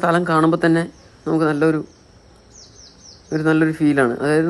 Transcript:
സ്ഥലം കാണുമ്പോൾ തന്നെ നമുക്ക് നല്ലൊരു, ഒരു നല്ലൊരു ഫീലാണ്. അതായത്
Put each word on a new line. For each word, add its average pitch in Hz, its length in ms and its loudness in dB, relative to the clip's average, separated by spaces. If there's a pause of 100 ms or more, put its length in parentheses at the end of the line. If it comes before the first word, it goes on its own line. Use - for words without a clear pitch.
സ്ഥലം 170 280 0
കാണുമ്പോൾ 165 360 2
തന്നെ 165 180 2 (440)
നമുക്ക് 156 220 0
നല്ലൊരു, 156 320 0 (1500)
ഒരു 156 160 -4
നല്ലൊരു 160 300 2
ഫീലാണ്. 139 440 2
അതായത് 156 280 0